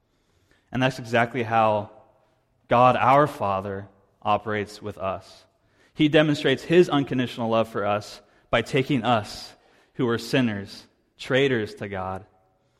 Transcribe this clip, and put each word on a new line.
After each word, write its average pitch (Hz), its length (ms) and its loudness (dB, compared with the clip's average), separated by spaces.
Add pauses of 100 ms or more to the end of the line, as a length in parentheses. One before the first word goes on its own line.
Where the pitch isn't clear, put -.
(720)
And 123 100 -2
that's 131 160 0
exactly 123 460 -2
how 110 480 0 (760)
God 123 280 6
our 135 320 4
Father 98 600 -4 (360)
operates 104 580 -2
with 104 160 -12
us. 95 480 -10 (480)
He 156 140 2
demonstrates 147 560 2
his 175 260 4
unconditional 127 600 -2
love 113 180 2
for 104 180 -6
us 104 360 -4 (280)
by 117 120 0
taking 135 420 -2
us, 110 520 -4 (400)
who 135 100 -4
were 117 120 0
sinners, 110 680 -4 (300)
traitors 127 580 0
to 107 120 -12
God, 95 380 -8 (540)